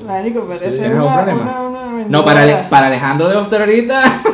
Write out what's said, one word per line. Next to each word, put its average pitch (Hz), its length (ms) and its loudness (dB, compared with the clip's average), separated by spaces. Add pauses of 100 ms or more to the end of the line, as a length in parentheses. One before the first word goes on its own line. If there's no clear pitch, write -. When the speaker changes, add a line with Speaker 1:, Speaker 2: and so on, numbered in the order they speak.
Speaker 1:
Marico, 208 420 -4
pero 180 120 -8
Speaker 2:
Sí. 175 60 -8
Speaker 1:
ese 190 100 -4
es - 20 -4
Speaker 3:
¿Tienes 226 220 -2
algún - 120 2
Speaker 1:
una, 262 120 2
Speaker 3:
problema? 247 380 -4
Speaker 1:
una, 254 240 -8
una 233 220 -8
Speaker 3:
No, 151 160 2
para 147 180 4
Ale-, 147 100 6
Speaker 1:
vendedora. - 180 -2
Speaker 3:
para 135 180 4
Alejandro 139 420 0
debo 202 120 2
estar 208 200 0
ahorita 233 420 2 (300)